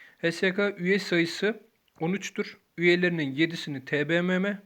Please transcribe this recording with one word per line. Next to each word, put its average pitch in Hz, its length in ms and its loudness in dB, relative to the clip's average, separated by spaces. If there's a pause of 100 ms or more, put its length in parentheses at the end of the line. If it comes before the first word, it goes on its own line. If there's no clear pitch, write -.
(180)
H 170 140 0
S 185 220 0
K 202 220 0
üye 180 220 2
sayısı 185 600 0 (400)
on - 120 -2
üçtür. - 460 -8 (200)
Üyelerinin 175 540 2
yedisini 151 520 -2
T 147 240 -2
B 170 120 2
M 180 180 0
M, 196 280 -2